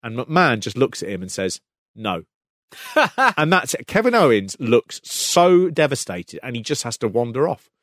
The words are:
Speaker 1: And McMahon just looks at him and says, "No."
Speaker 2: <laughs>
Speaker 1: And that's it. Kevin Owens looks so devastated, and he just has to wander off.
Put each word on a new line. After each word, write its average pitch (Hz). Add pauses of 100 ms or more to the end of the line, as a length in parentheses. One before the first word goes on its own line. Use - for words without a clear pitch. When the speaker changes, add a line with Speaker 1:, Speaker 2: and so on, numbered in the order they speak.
Speaker 1:
And 113
McMahon 143
just 107
looks -
at -
him 92
and 92
says, 95 (360)
"No." 98 (480)
Speaker 2:
<laughs> - (200)
Speaker 1:
And 156
that's 185
it. -
Kevin 233
Owens 113
looks 117
so 180
devastated, 127
and 123
he 113
just -
has 117
to 117
wander 120
off. - (140)